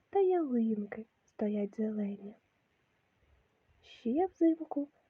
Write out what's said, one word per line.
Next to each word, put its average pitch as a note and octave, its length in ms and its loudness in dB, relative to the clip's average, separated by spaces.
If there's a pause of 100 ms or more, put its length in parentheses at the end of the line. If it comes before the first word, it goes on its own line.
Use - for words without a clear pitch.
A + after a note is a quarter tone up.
(100)
та G4 100 2
ялинки A3+ 880 0 (260)
стоять G#3 440 -4
зелені. G#3 580 -4 (1500)
Ще C#4+ 460 -2
взимку D#4+ 640 0 (220)